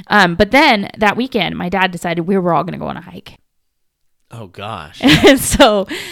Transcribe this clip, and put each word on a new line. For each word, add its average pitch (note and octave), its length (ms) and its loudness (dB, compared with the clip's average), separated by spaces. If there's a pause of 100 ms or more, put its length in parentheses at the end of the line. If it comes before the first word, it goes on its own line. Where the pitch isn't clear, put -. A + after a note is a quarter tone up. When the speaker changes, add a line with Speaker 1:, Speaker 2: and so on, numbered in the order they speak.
Speaker 1:
Um, F#3 260 2
but G#3 160 0
then B3+ 480 2
that G3+ 180 0
weekend, F#3+ 400 -4
my F3 140 -6
dad F#3 200 -2
decided E3+ 360 -4
we G3 100 0
were F3 160 0
all D#3+ 120 0
gonna D#3 140 -10
go C#3+ 80 -10
on - 120 -10
a - 20 -14
hike. - 380 -20 (920)
Speaker 2:
Oh, A#2 160 -16
gosh. G2 540 -12
Speaker 1:
<laughs> - 20 -18
And C#4+ 380 6
so G#3+ 480 2 (240)